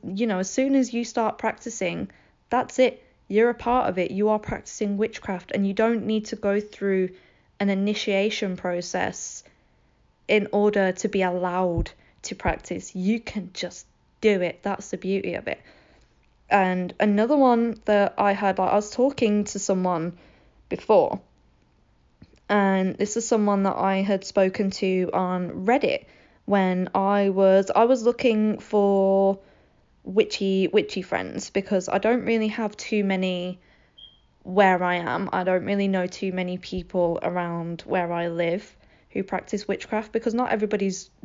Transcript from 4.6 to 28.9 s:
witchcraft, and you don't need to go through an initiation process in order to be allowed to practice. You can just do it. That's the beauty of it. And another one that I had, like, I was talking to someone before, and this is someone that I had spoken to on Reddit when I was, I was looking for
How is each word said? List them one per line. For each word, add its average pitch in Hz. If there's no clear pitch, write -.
witchcraft, 208
and 202
you 196
don't 226
need 220
to 214
go 202
through 190
an 202
initiation 196
process 175
in 208
order 202
to 190
be 190
allowed 180
to -
practice. -
You 202
can 196
just -
do 202
it. -
That's -
the 190
beauty 190
of -
it. -
And 185
another 214
one 233
that 202
I 202
had, 196
like, 185
I 202
was 208
talking 220
to 208
someone 180
before, -
and 196
this 208
is 226
someone 202
that 190
I 196
had 196
spoken 196
to 185
on 180
Reddit 240
when 185
I 196
was, 190
I 220
was 240
looking 220
for 196